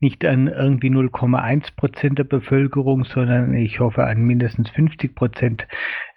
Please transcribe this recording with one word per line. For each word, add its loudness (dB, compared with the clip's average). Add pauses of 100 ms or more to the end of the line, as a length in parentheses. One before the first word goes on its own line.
nicht 0
an 2
irgendwie 0
null 2
Komma 0
eins -2 (100)
Prozent -2
der -2
Bevölkerung, 0
sondern 0
ich 0
hoffe 0
an 2
mindestens 0
fünfzig 0
Prozent, -2 (520)